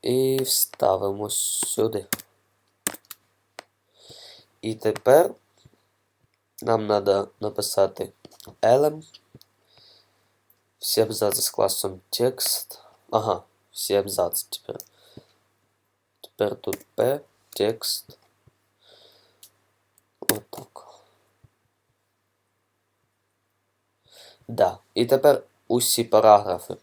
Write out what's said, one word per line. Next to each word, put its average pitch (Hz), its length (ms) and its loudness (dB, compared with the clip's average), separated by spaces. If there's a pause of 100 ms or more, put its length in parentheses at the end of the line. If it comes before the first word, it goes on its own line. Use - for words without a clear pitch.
І 131 400 0
вставимо 101 880 -2
сюди. - 760 -4 (2500)
І 110 120 -6
тепер 123 600 2 (1300)
нам 110 240 0
надо 101 420 2 (120)
написати - 720 -2 (500)
elem. 147 400 4 (1800)
Всі - 220 -2
абзаци 104 420 0
з - 80 -2
класом 95 500 -4 (100)
текст. - 720 -4 (300)
Ага, 107 320 -2 (300)
всі - 220 -4
абзаци 98 560 -2
тепер. - 280 -14 (1400)
Тепер - 360 -4
тут - 220 -4 (180)
P, 127 240 0 (300)
текст. - 680 -6 (2000)
Отак. - 680 -10 (3500)
Да. 104 300 -2 (160)
І 117 120 2
тепер 135 360 4 (260)
усі 120 360 0
параграфи 104 800 4